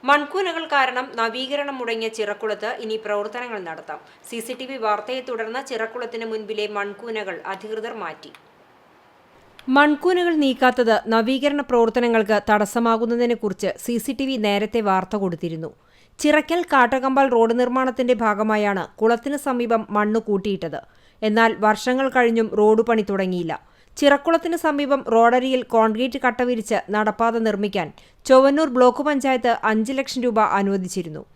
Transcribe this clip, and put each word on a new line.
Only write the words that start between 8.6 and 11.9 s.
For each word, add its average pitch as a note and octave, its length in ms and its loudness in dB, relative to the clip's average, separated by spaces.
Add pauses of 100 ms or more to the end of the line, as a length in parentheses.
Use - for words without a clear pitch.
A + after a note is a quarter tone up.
മൺകൂനകൾ E4+ 680 2
നീക്കാത്തത് B3 540 2 (180)
നവീകരണ C4+ 460 0 (100)
പ്രവർത്തനങ്ങൾക്ക് A3+ 680 2 (120)